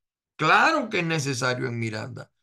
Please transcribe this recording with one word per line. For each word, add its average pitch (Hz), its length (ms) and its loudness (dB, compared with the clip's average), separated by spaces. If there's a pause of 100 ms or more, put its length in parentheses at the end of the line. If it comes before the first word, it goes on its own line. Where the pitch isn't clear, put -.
(360)
Claro 226 540 4
que 185 80 -2
es 170 80 0
necesario 131 640 -2
en 120 100 -4
Miranda. 110 500 -6 (140)